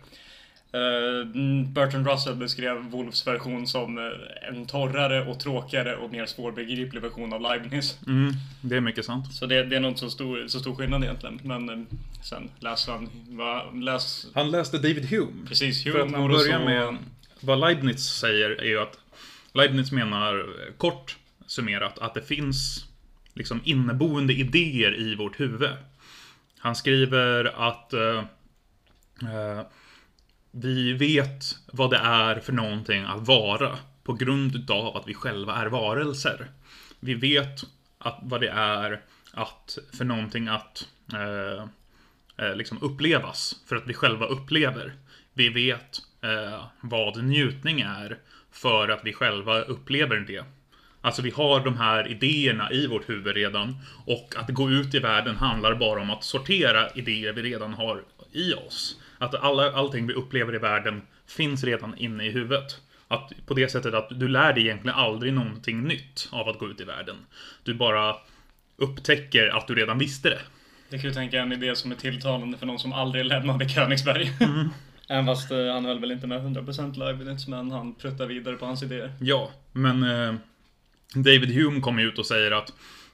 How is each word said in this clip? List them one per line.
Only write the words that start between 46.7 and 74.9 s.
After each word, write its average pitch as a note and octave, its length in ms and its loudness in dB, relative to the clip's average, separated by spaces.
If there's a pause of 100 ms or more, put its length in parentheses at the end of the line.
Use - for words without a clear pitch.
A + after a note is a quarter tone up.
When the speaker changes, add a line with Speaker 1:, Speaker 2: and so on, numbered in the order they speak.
Speaker 2:
vad A2+ 420 -2
njutning C#3+ 580 2
är G#2 360 -6 (360)
för A2 360 2
att G#2+ 160 0
vi G#2+ 80 -4
själva A2 480 0
upplever C3 580 0
det. G2 240 -8 (580)
Alltså, A#2+ 200 -2
vi B2 100 -2
har C#3 280 4
de B2 180 0
här A2 300 4
idéerna A#2+ 640 0
i C#3 160 2
vårt A2+ 220 -2
huvud G2+ 260 -2
redan, G#2 420 -2 (280)
och - 320 -4
att A#2 120 -4
gå C3 220 2
ut C#3 240 2
i C3+ 40 2
världen A2 360 2
handlar A2 400 2
bara G#2+ 260 2
om G2+ 80 -2
att G#2+ 140 -6
sortera C3 680 4
idéer G#2+ 440 -4
vi A#2 80 -6
redan A2+ 320 -6
har G#2+ 300 -4 (280)
i E3+ 220 -2
oss. - 460 -8 (180)
Att B2 180 -4
alla, C#3 380 4
allting C3+ 340 0
vi B2 60 -2
upplever A#2+ 420 -2
i - 20 -2
världen G#2+ 440 0 (260)
finns C#3+ 360 -2
redan A2+ 340 -2
inne A2 280 -6
i G#2+ 40 -2
huvudet. B2 500 -4 (280)
Att - 240 -6 (140)
på C#3+ 80 -4
det C3 180 4
sättet A#2 220 -2
att A2 140 0 (120)
du B2+ 80 2
lär C3+ 260 6
dig A#2 100 4
egentligen G#2+ 340 -2
aldrig B2 360 0
någonting A2+ 500 -2
nytt - 480 -6
av A2+ 180 -4
att G#2+ 100 -4
gå G#2+ 100 -6
ut G#2 120 -12
i - 20 -12
världen. F2+ 320 -10 (480)
Du B2 100 -4
bara G#2+ 420 4 (640)
upptäcker C3+ 680 4 (100)
att - 100 -4
du A#2+ 80 -2
redan A2 220 4
visste D3 320 0
det. - 100 0 (500)
Speaker 1:
Det C3+ 100 -8
kan C#3 100 -4
ju C3 40 -2
tänka B2+ 280 0
en B2 100 0
idé B2 240 -2
som B2 160 -4
är A#2+ 40 -8
tilltalande B2 640 -2
för B2+ 80 -8
någon B2 140 -4
som C3 140 -4
aldrig C3 320 0
lämnade C3+ 440 0
Königsberg. C#3 680 2
Speaker 2:
Mm. D#3 300 4 (200)
Speaker 1:
<laughs> - 180 -20